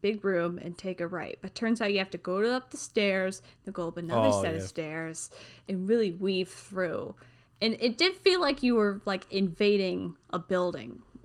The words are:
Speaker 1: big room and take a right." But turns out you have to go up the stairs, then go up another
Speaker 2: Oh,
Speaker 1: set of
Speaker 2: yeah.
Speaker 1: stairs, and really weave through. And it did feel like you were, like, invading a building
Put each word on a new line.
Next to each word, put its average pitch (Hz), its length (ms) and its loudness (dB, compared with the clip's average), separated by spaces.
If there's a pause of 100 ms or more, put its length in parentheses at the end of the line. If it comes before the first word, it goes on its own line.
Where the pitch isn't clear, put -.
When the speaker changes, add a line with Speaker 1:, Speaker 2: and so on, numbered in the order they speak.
Speaker 1:
big 208 220 0
room 175 360 0
and 175 180 -10
take 185 240 -6
a 170 60 -2
right." 170 340 -8
But - 140 -12
turns 226 260 0
out 208 100 2
you 202 80 2
have 190 120 -4
to 180 60 -6
go 185 280 -2
up 254 240 -2
the - 80 -14
stairs, 190 640 0 (240)
then 190 80 -8
go 175 140 -4
up 170 100 -8
another 120 340 2
Speaker 2:
Oh, 101 120 4
Speaker 1:
set 95 120 0
of 95 60 -4
Speaker 2:
yeah. 92 60 -6
Speaker 1:
stairs, 160 640 -8 (380)
and 190 220 -2
really 220 220 4
weave 185 380 0
through. - 640 -6 (460)
And 226 180 0
it 240 180 0
did 359 180 2
feel 370 240 4
like 277 240 0
you 240 120 4
were, 208 300 2
like, 190 260 -4
invading 190 840 2 (140)
a - 100 -4
building 165 640 -2 (240)